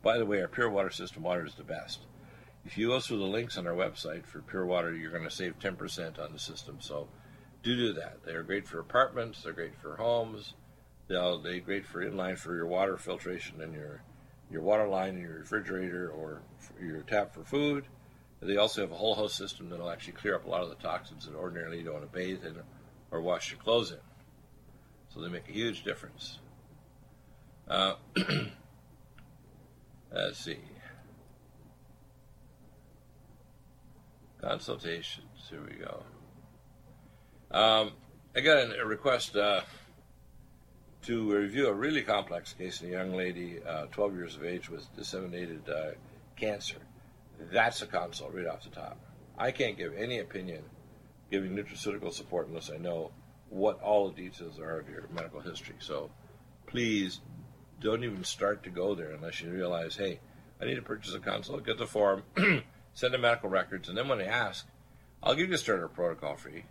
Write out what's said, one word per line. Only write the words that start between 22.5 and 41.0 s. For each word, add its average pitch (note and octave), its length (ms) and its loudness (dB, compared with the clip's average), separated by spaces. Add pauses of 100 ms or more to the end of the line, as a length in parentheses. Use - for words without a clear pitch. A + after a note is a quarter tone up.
or E2 100 -2
wash E2+ 300 2
your - 80 -12
clothes A2 320 4
in. E2 80 -10 (1080)
So - 120 -12
they E2+ 80 -4
make F2 200 -8
a D#2 40 -14
huge A2 300 -2
difference. - 560 -6 (1300)
Uh, F#2+ 280 4 (220)
<clears throat> - 60 4 (1900)
let's - 260 0
see. - 220 -6 (3750)
Consultations. - 1120 -4
Here D#2 180 -10
we - 160 -12
go. - 200 -8 (1500)
Um, A2 420 8 (440)
I B2+ 40 4
got C3+ 380 8
a B2 60 0
request, A2+ 500 2
uh, G2+ 280 6 (1400)